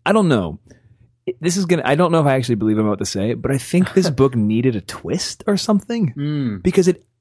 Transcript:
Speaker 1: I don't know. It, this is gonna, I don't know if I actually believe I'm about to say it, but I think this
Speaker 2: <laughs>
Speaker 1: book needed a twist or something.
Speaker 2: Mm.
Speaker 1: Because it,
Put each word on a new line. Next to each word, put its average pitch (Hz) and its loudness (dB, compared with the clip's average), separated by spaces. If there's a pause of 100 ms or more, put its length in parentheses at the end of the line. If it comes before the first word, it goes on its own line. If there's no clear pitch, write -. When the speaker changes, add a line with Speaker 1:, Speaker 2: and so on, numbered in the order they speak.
Speaker 1:
I - 2
don't 208 4
know. 92 0 (680)
It, - -6
this 175 0
is 190 -4
gonna, 165 0
I 139 2
don't 170 2
know 165 4
if 143 2
I 135 4
actually 123 0
believe 107 2
I'm 107 2
about 104 0
to 104 -6
say 104 -2
it, 117 -6
but 127 -2
I 135 0
think 180 0
this 185 4
Speaker 2:
<laughs> 127 -2
Speaker 1:
book 131 2
needed 113 2
a 98 -6
twist - -8
or 202 2
something. 202 -2
Speaker 2:
Mm. 143 -4
Speaker 1:
Because 180 2
it, - 0 (160)